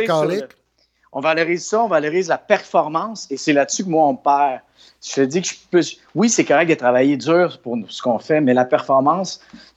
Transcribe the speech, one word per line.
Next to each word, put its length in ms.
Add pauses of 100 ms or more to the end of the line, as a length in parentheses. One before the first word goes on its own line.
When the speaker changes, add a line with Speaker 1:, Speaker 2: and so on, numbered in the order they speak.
(160)
Speaker 1:
workaholic. 260
Speaker 2:
le, 60 (680)
on 60
valorise 460
ça, 180
on 60
valorise 400
la 80
performance, 920
et 60
c'est 160
là-dessus 320
que 60
moi, 180
on 80
perd. 460 (440)
Je 100
te 60
dis 200
que 80
je 60 (140)
peux, 120 (340)
oui, 140
c'est 160
correct 240
de 60
travailler 420
dur 440
pour 160 (120)
ce 120
qu'on 160
fait, 220
mais 140
la 100
performance, 800 (120)
il 60 (180)